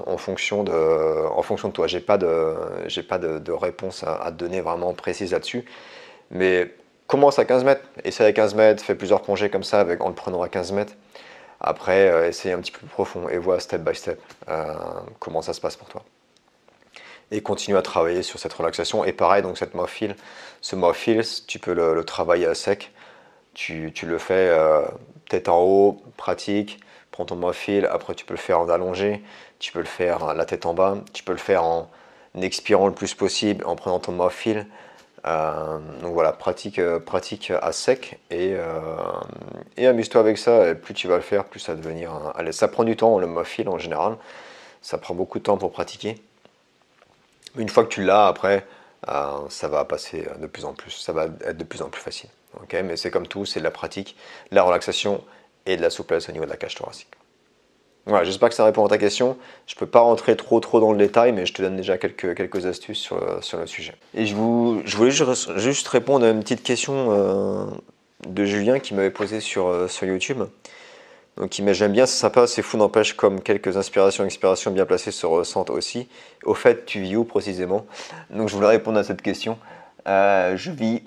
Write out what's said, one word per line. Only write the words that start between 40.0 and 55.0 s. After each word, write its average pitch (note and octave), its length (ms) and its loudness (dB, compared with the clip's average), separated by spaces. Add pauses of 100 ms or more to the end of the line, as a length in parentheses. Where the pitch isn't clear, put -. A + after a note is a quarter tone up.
avec G#2+ 160 6
ça. A2 320 6
Et E2 60 0
plus D#2+ 180 -12
tu F#2+ 160 -6
vas F2 80 4
le E2+ 60 0
faire, G2 220 -2
plus - 160 -18
ça - 120 -8
va D#2+ 80 -10
devenir, E2 300 -10
euh, D2+ 280 -10
à E2+ 40 -4
l'aise. D#2+ 140 -6
Ça G#2+ 120 2
prend - 160 0
du A2+ 100 2
temps, A2+ 240 4
le F2+ 80 0
mouthfeel E2+ 440 -4
en F2 80 -2
général. E2+ 380 -2 (640)
Ça - 160 -6
prend - 160 -10
beaucoup F2+ 240 -6
de G2 60 -10
temps G2+ 120 2
pour F#2 160 -4
pratiquer. - 440 -8 (1400)
Une A2 100 -4
fois A2+ 160 4
que A2+ 60 -8
tu - 120 -6
l'as, G2 260 6
après, G2 360 2 (460)
euh, C#2+ 160 -4 (240)
ça - 180 -8
va D2 160 -2
passer D#2 420 -8 (140)
de D#2 60 -10
plus - 180 -14
en C#2+ 80 -10
plus, - 200 -18
ça - 200 -8
va D#2+ 140 -2 (180)
être E2 140 -8
de E2 60 -10
plus - 180 -12
en C2+ 80 -10
plus - 100 -16
facile. - 300 -14 (320)
Ok, - 200 -10
mais F2 140 -6
c'est F#2 140 -6
comme - 160 -2
tout, G2 180 -8
c'est F#2+ 160 -8
de D#2+ 40 -2
la E2 60 -2
pratique, - 460 -10 (340)
de G2 60 0
la G2 60 8
relaxation F2+ 600 0 (440)